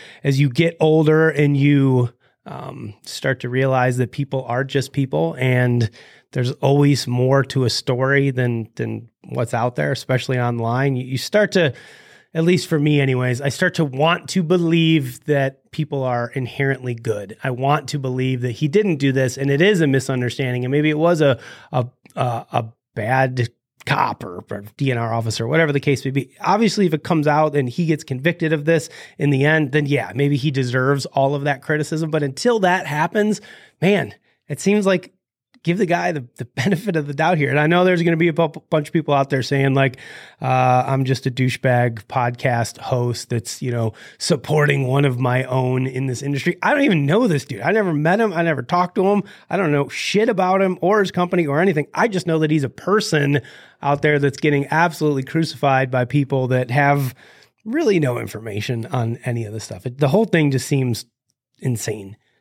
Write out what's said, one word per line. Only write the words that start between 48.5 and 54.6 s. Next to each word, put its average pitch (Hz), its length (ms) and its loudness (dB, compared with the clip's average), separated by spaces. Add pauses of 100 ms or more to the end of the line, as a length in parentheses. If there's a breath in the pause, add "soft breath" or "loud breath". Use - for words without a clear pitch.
talked 175 320 -2
to 185 120 2
him. 202 160 2 (260 loud breath)
I - 60 -4
don't 185 160 0
know 143 160 0
shit - 400 0
about 190 340 2
him 185 200 0
or 202 180 4
his 190 120 0
company 175 360 0
or 143 140 0
anything. 156 320 2
I 233 160 0
just 185 180 -4
know 160 120 2
that 156 120 2
he's 151 140 2
a 123 40 -4
person 151 720 0 (400 loud breath)
out 143 200 0
there 151 160 2
that's 139 200 0
getting 143 340 2